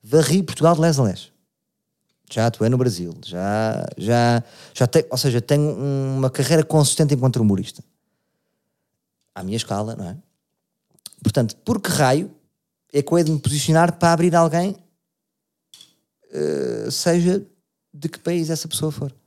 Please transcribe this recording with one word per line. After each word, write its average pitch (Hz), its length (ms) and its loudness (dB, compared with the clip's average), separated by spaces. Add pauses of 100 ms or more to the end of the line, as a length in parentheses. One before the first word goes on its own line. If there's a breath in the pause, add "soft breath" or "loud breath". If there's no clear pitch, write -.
Varri 151 400 2
Portugal 165 320 2
de 151 60 0
les 160 180 2
a 131 60 2
les. - 280 -4 (960)
Já 117 200 0
atuei 113 200 0
no 127 80 2
Brasil. 90 380 -2 (100)
Já, 101 640 -4 (100)
já, 117 460 2 (320 loud breath)
já 123 140 2
te-, 160 200 2
ou 127 80 -4
seja, 123 240 0
tenho 147 360 0 (400)
uma 131 120 0
carreira 156 360 2
consistente 147 500 2
enquanto 127 220 0
humorista. 101 480 0 (1500)
À 95 120 -12
minha 101 120 -6
escala, 107 380 -6
não 90 140 -10
é? 123 100 -12 (1040)
Portanto, - 360 -2
por 220 220 -4
que - 80 -8
raio 147 420 0 (640)
é 143 80 2
que 143 120 -4
eu 170 60 4
hei 170 40 4
de 156 80 2
me 156 80 0
posicionar 160 580 2
para 170 160 4
abrir 170 220 2
alguém, 170 420 2 (1600)
eh, 69 580 -4
seja 175 560 0 (480)
de 151 140 -10
que - 100 -10
país 165 320 -4
essa 160 160 -6
pessoa 156 240 -4
for? 147 240 -10 (120)